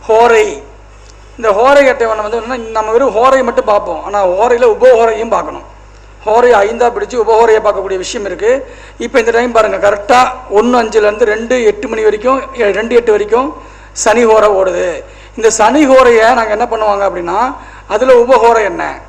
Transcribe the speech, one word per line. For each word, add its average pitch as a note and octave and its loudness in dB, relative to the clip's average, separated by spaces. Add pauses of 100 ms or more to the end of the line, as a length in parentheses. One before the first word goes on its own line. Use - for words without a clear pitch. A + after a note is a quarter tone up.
ஹோரை, A3+ 4 (880)
இந்த A3+ -4 (100)
ஹோரை C#4 4
அட்டவணை A3+ -2
வந்து A3+ -6
என்னன்னா, A#3 -10
நம்ம A3 -4
வெறும் A#3+ 0
ஹோரை C4 2
மட்டும் A#3 -2
பார்ப்போம், F3 -2
ஆனா G3+ -4
ஹோரையில A#3 2
உபஹோரையும் A3+ 2
பார்க்கணும். - -8 (580)
ஹோரை A#3+ 2 (120)
ஐந்தா A#3 -2
பிடிச்சு G3+ -8
உபஹோரையை A3 2
பார்க்கக்கூடிய G3 -4
விஷயம் G#3 -8
இருக்கு. F3+ -4 (480)
இப்ப A#3 -4
இந்த A3+ -2
டைம் A#3 -2
பாருங்க, G#3 0
கரெக்டா G#3+ 2 (380)
ஒண்ணு A#3+ 2
அஞ்சுல G#3+ 0
இருந்து G#3 0
ரெண்டு A3+ -4 (100)
எட்டு G#3 -2
மணி A3+ -6
வரைக்கும், B3 -2 (180)
எ-, G#3 0
ரெண்டு A3+ -4
எட்டு A#3 2
வரைக்கும் A3 -2 (440)
சனி A3+ 0
ஹோரை A3 2 (100)
ஓடுது. F#3 -2 (500)
இந்த A3+ 2
சனி A3+ 2
ஹோரையை B3 4
நாங்க A3 -2
என்ன A#3 -2
பண்ணுவாங்க G#3+ -2
அப்படின்னா, F3+ -4 (500)
அதுல B3 2
உபஹோரை A#3 4
என்ன E3+ -6 (260)